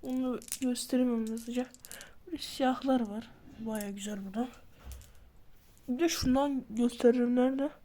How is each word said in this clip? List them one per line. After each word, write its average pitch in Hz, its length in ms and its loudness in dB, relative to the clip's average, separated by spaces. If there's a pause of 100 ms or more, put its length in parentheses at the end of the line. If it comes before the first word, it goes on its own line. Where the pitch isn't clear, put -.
Onu 254 360 -2 (220)
gösteremem 247 640 0
hızlıca. 233 380 -4 (600)
Böyle 339 100 -8
siyahlar 262 640 0
var. 220 300 -4 (300)
Bayağı 220 320 -4
güzel 202 340 -6
bu 196 80 -10
da. 233 140 -2 (1400)
Bir 247 120 -2
de 339 100 4
şundan 269 600 2
gösteririm 240 680 4
nerede? 269 340 4 (160)